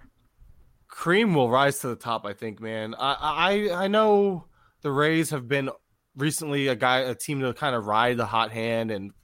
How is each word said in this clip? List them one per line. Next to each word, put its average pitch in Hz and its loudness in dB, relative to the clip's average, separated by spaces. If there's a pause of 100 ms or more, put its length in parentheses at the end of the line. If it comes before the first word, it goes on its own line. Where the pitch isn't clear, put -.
(880)
Cream 196 2
will 131 4
rise 139 4
to 135 -6
the 117 -6
top, 113 -6
I 101 -8
think, 107 -10
man. 110 -8
I, 156 0
I, 180 -2
I 196 -2
know 202 4 (360)
the 147 -4
Rays 156 2
have 135 -6
been 135 -2 (460)
recently 143 -2
a 127 0
guy, 127 2
a 127 -2
team 143 -6
to 123 0
kind 135 -2
of 107 -2
ride 117 4
the 117 -2
hot 113 0
hand 113 -2
and 101 -8 (120)